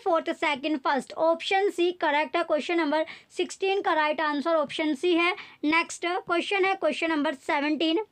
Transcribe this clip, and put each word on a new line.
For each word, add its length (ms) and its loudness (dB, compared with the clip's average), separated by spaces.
फोर्थ, 300 0
सेकंड, 460 -2
फर्स्ट, 340 -2
ऑप्शन 560 2
सी 200 0
करेक्ट 360 0
है। 80 2
क्वेश्चन 360 0
नंबर 260 0
सिक्सटीन 460 -2
का 120 0
राइट 260 0
आंसर 360 0
ऑप्शन 380 0
सी 200 2
है। 180 2
नेक्स्ट 400 0
क्वेश्चन 580 0
है 120 2
क्वेश्चन 340 -2
नंबर 240 0
सेवनटीन। 760 0